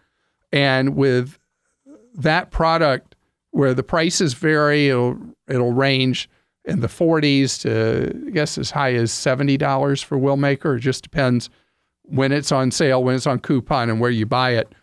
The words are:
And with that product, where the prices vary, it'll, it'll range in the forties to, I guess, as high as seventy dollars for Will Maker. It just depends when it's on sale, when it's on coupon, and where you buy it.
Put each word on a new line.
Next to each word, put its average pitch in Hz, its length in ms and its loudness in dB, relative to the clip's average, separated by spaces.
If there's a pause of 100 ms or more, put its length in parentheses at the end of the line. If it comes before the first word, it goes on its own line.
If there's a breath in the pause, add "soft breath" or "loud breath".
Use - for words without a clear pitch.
(520)
And 139 420 2
with 131 460 0 (760)
that 160 380 -2
product, 160 640 0 (340)
where 131 240 2
the 127 80 -2
prices 165 520 0
vary, 147 540 2
it'll, 123 300 0 (300)
it'll 123 240 0
range 131 560 0 (360)
in - 160 -4
the 117 80 0
forties 147 720 0
to, 113 540 0 (160)
I - 20 -10
guess, 151 260 -2
as - 140 -6
high 135 240 0
as 117 160 0
seventy 139 460 0
dollars 139 440 0
for - 160 -4
Will 139 200 0
Maker. 139 400 0
It 117 40 -4
just 131 220 -2
depends 127 480 0 (520)
when 135 280 0
it's 143 220 -2
on 131 180 2
sale, 131 320 2
when 127 140 0
it's 123 100 -4
on 127 140 0
coupon, 123 500 -2
and 110 80 0
where 120 120 0
you 110 160 0
buy 127 260 0
it. 113 200 -2 (100)